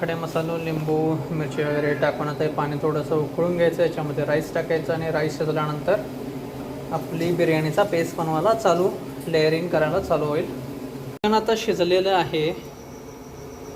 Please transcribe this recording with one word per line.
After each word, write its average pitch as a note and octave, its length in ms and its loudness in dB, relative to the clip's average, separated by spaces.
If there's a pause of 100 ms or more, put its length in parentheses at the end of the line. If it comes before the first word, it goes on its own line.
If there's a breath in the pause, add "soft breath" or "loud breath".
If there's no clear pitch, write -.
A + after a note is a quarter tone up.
खडे E3 120 0
मसाले, E3 520 -2
लिंबू, D#3 520 2 (140)
मिरची D3+ 320 -2
वगैरे D3 300 2
टाकून D3 340 0
आता D3 160 -2
हे D3 60 2
पाणी D3 320 -2
थोडंसं D3+ 340 0
उकळून E3 420 0
घ्यायचं, E3+ 260 4
याच्यामध्ये D3 420 0
राईस D3+ 280 0
टाकायचं D#3+ 400 0
आणि D#3+ 180 -2
राईस D3+ 260 0
शिजल्यानंतर D3+ 580 0 (960)
आपली E3 400 -2
बिर्याणीचा D#3+ 520 4
बेस E3 320 0
बनवायला D#3+ 380 2
चालू, F#3 360 4 (380)
लेअरिंग D#3+ 400 4
करायला D#3+ 320 2
चालू E3 260 0
होईल. D3+ 200 0 (600)
चिकन - 280 0
आता A3 240 4
शिजलेलं F#3 520 2
आहे, E3 680 0 (1000)